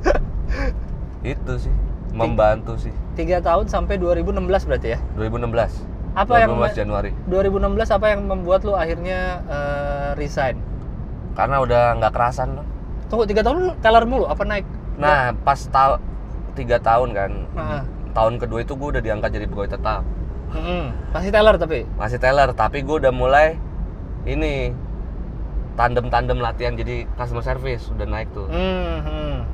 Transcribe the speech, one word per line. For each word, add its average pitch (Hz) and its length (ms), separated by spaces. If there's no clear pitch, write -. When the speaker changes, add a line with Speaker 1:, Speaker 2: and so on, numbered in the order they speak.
Speaker 1:
Itu 127 360
sih, - 100
Speaker 2:
Ti- - 480
Speaker 1:
membantu 113 580
sih. 113 180
Speaker 2:
tiga 170 260
tahun 175 300
sampai 202 260
dua 175 220
ribu 170 160
enam 190 160
belas 190 160
berarti 117 320
ya? - 20
Speaker 1:
Dua 107 160
ribu 117 80
enam 117 160
belas. 113 240
Speaker 2:
Apa 202 300
yang 220 80
Speaker 1:
Dua - 20
ribu - 0
enam - 60
belas - 160
Speaker 2:
me- 117 80
Speaker 1:
Januari. 101 300
Speaker 2:
dua 185 180
ribu 202 160
enam 202 160
belas 220 160
apa 208 200
yang 202 160
membuat 185 380
lu 202 100
akhirnya, 175 460
eh, 143 720
resign? 143 400
Speaker 1:
Karena 131 300
udah 120 340
nggak 110 160
kerasan 127 420
loh. 147 120
Speaker 2:
Tunggu, 226 160
tiga 208 180
tahun 247 200
lu 370 180
teller 226 240
mulu, 233 240
apa 151 160
naik? 202 220
Speaker 1:
Nah, 143 400
pas 139 240
ta-, 135 400
tiga 120 260
tahun 120 320
kan. 98 200
Speaker 2:
Heeh. 156 280
Speaker 1:
Tahun 113 240
kedua 113 240
itu 120 160
gua 143 160
udah 131 100
diangkat 110 300
jadi 107 160
pegawai 101 240
tetap. 104 320
Speaker 2:
Mm-mm. 160 400
Masih 180 200
teller 214 240
tapi? 160 400
Speaker 1:
Masih 117 240
teller, 135 320
tapi 117 320
gua 147 160
udah 131 140
mulai 135 420
ini, 135 520
tandem-tandem 120 640
latihan 120 380
jadi 117 400
customer 120 260
service, 127 460
udah 110 160
naik 107 280
tuh. 98 200
Speaker 2:
Hmm, 180 480
hmm. 151 360